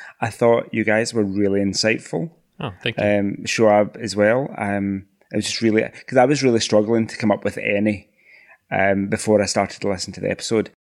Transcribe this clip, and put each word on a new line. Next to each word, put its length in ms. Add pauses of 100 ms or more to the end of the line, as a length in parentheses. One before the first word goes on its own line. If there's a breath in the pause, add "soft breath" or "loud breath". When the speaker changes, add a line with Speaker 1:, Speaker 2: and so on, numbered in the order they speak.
(200 loud breath)
Speaker 1:
I 80
thought 440
you 120
guys 280
were 120
really 360
insightful. 720 (300)
Speaker 2:
Oh, 120 (100)
thank 160
you. 40
Speaker 1:
Um, 420
Shoab 520
as 180
well. 440
Um, 480 (260)
it 40
was 100
just 160
really, 200 (240 loud breath)
'cause 120
I 80
was 160
really 180
struggling 460
to 100
come 160
up 100
with 140
any, 540 (600 soft breath)
um, 380
before 320
I 60
started 340
to 80
listen 240
to 80
the 100
episode. 380 (180)